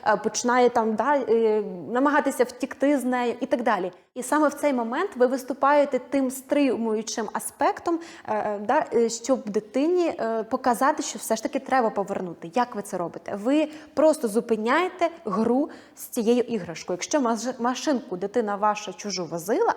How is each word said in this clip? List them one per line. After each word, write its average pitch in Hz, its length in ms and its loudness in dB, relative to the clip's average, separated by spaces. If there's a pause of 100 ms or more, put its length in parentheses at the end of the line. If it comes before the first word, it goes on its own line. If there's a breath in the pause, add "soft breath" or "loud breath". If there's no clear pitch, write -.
е, 214 80 6
починає 240 540 2
там, 220 260 2
да, 269 220 2
е, 220 460 2 (280)
намагатися 277 520 2
втікти 277 540 0
з 233 60 -2
нею 247 360 0
і 262 60 -4
так 247 180 -2
далі. 190 280 0 (240 loud breath)
І 240 80 -8
саме 294 240 2
в 277 60 2
цей 285 200 0
момент 247 420 -2
ви 254 100 6
виступаєте 269 720 2
тим 262 320 0
стримуючим 226 1000 0
аспектом, - 640 -2 (280 loud breath)
е, 208 320 -2
да, 240 340 0
е, 233 160 4
щоб 240 400 -2
дитині, 294 580 0 (120)
е, 226 240 -2
показати, 262 600 0
що - 160 -8
все - 160 -2
ж - 80 -10
таки 277 160 -4
треба 262 300 2
повернути. 185 640 -6
Як 240 200 0
ви 202 60 -6
це 196 160 -8
робите? 180 460 -6
Ви 302 260 2 (240 loud breath)
просто 302 340 4
зупиняєте 240 800 0 (160)
гру 233 440 0 (260 loud breath)
з - 60 -20
цією 240 400 2
іграшкою. 180 540 -6
Якщо 294 240 -2
маш-, 233 400 0
машинку 247 580 -2
дитина 202 380 -2
ваша 202 380 0
чужу 185 320 -6
возила, 190 520 0